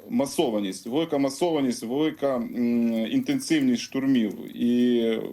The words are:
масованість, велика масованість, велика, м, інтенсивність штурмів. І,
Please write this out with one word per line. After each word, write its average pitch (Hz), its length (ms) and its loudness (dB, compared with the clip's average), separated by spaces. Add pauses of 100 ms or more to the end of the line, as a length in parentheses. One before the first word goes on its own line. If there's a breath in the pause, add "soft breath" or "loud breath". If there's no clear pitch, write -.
(100)
масованість, 120 760 0
велика 151 320 -2
масованість, 139 640 0
велика, 139 540 -2
м, 117 760 0
інтенсивність 131 720 2
штурмів. 131 760 0
І, 120 460 4 (300)